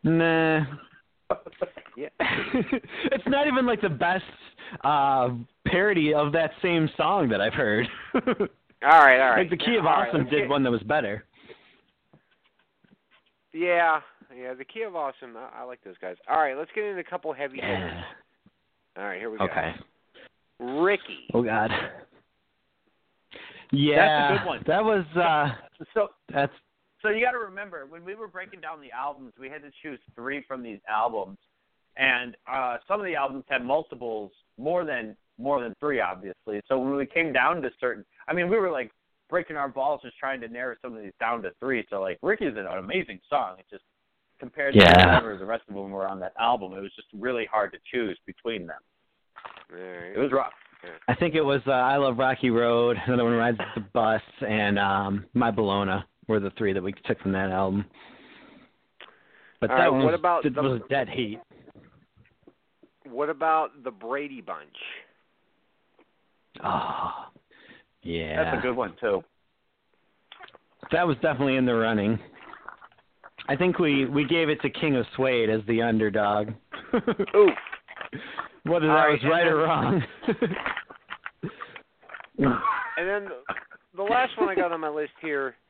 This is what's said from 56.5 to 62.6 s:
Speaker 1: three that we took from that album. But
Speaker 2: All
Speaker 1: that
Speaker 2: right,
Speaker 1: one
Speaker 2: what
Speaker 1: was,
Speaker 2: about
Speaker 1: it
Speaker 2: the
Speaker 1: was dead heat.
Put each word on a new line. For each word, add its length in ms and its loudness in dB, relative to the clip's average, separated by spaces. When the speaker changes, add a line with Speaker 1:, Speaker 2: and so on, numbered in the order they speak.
Speaker 1:
three 220 0
that 80 0
we 120 -6
took 140 -2
from 140 -2
that 180 0
album. 320 0
But 120 0
Speaker 2:
All 60 4
Speaker 1:
that 60 6
Speaker 2:
right, 80 6
Speaker 1:
one 120 4
Speaker 2:
what 100 4
Speaker 1:
was, 60 0
Speaker 2:
about 260 2
Speaker 1:
it 100 0
Speaker 2:
the 60 -2
Speaker 1:
was 280 0
dead 200 -2
heat. 300 -6